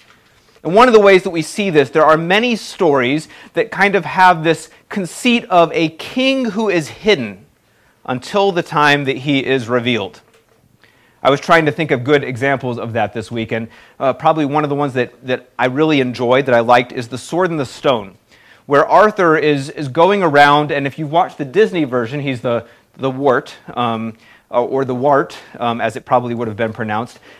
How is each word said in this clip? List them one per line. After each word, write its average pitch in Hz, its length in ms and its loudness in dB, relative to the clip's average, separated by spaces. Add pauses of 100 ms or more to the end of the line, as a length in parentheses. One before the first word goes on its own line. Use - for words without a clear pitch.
(640)
And 165 120 -4
one 240 120 6
of 233 60 4
the 220 60 8
ways 196 240 6
that 190 80 -4
we 165 100 -4
see 196 300 -4
this, 147 180 2
there 156 160 2
are 156 120 6
many 208 380 0
stories 143 720 0 (260)
that - 180 -2
kind 196 240 0
of 170 100 -2
have 180 380 2
this 160 260 -2 (200)
conceit 226 560 -2
of 170 280 2
a 165 160 -2
king 262 600 -4
who 214 180 -4
is 170 180 -2
hidden 117 600 -4 (580)
until 196 460 -2
the 170 100 -2
time 147 440 0
that 131 120 -4
he 135 260 -2
is 127 240 -2
revealed. 117 540 -4 (1000)
I 131 80 4
was 143 100 0
trying 165 240 2
to 143 60 2
think 160 180 -6
of 123 140 -2
good 143 200 2
examples 127 540 -4
of 117 160 -8
that 107 180 -2
this 110 200 -10
week, 113 200 -6
and, 113 180 -6 (300)
uh, 131 140 0
probably 156 320 0
one 147 180 -2
of 143 60 -4
the 143 60 -4
ones 143 180 -4
that, 123 200 -4 (120)
that 127 320 -6
I 123 80 0
really 147 340 0
enjoyed, 127 460 0
that 127 80 2
I 117 60 6
liked, 123 320 2
is 120 160 -8
The 127 100 -10
Sword 175 320 -4
and 165 100 -4
the 127 60 -4
Stone, 110 500 -4 (520)
where 143 180 4
Arthur 180 500 4
is, 147 360 0
is 147 160 -8
going 180 340 2
around, 143 500 4
and 143 140 -4
if 139 140 -8
you've 151 120 -8
watched 165 280 -2
the 151 40 -6
Disney 175 420 0
version, 123 360 -4
he's 131 200 -6
the, 117 260 -4 (300)
the 135 120 -4
wart, 131 460 0 (180)
um, 113 420 -4 (360)
uh, 120 120 0
or 135 220 -4
the 127 100 -4
wart, 139 400 0 (240)
um, 117 220 -4
as 107 140 -4
it - 100 -14
probably 123 300 0
would 117 120 -6
have 107 80 -8
been 113 160 -4
pronounced, 110 480 -8 (200)